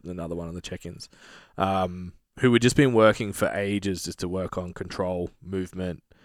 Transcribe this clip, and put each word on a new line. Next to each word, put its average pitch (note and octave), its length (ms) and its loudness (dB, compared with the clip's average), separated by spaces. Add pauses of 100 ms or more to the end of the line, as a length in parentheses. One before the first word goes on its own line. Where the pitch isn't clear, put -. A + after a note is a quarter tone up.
another E2+ 300 -8
one E2+ 140 -6
of E2+ 60 -10
the F2+ 80 -10
check-ins, - 460 -12 (500)
um, F#2 540 0 (280)
who B2+ 120 6
had A#2 100 6
just A#2+ 140 4
been C#3 180 6
working A2 380 6
for - 160 0
ages G2 560 -2
just E2+ 160 -8
to F2+ 80 -4
work F2+ 300 -4
on F2+ 160 -6
control, F2+ 560 -4 (120)
movement, F#2 600 -6 (220)